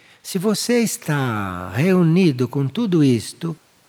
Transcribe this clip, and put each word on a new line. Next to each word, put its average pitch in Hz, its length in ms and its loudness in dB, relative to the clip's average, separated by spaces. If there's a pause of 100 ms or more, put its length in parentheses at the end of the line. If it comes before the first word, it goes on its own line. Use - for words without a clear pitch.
(220)
Se - 160 -8
você 220 400 0
está 107 960 -4
reunido 165 760 2
com 139 180 -2
tudo 175 380 0
isto, 135 500 0 (340)